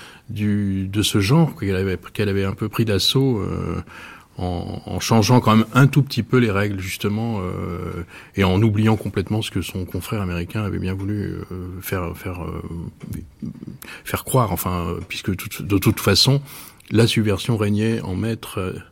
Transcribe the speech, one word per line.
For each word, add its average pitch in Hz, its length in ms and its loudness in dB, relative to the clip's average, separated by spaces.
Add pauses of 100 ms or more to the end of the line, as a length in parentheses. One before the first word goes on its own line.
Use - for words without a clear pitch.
(280)
du, 101 600 0
de 104 140 0
ce 107 180 2
genre 139 360 4
qu'elle 98 200 0
avait, 95 200 0 (160)
qu'elle 101 160 0
avait 98 160 0
un 95 100 -2
peu 110 140 -4
pris 113 160 0
d'assaut, 113 540 2
euh, 90 420 -2 (580)
en, 90 480 -4
en 95 120 -4
changeant 113 400 6
quand 117 160 4
même 110 180 6
un 135 140 8
tout 139 160 6
petit - 220 -2
peu 127 140 2
les 120 120 4
règles, 98 300 0
justement, 104 600 -2
euh, 90 640 -6 (300)
et 98 80 2
en 92 180 6
oubliant 110 360 4
complètement 104 460 -2
ce - 100 -8
que 95 100 -2
son 92 220 -6
confrère 98 360 -6
américain 90 440 -4
avait 92 160 -2
bien 92 140 -2
voulu, 98 400 -4 (180)
euh, 90 160 -10 (120)
faire, 90 360 -4
faire, 87 260 -8
euh, 82 200 -8 (1400)
faire - 220 -6
croire, - 260 2
enfin, 87 460 -2 (120)
puisque - 280 -4
tout, - 260 -10
de 98 160 2
toute 104 220 2
façon, 127 400 4 (500)
la 113 160 6
subversion 107 500 0
régnait 107 440 2
en 95 140 -6
maître, 110 440 -4
euh, 92 140 -4 (200)